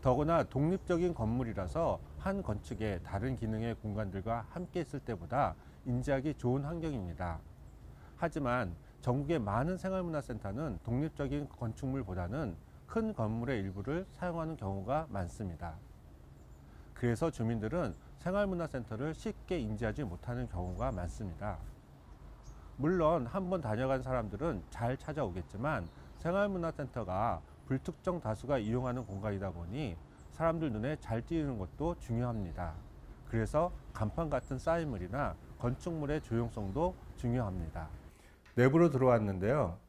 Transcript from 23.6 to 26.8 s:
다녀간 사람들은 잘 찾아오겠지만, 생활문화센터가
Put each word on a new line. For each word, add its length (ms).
다녀간 400
사람들은 680
잘 280
찾아오겠지만, 880
생활문화센터가 1200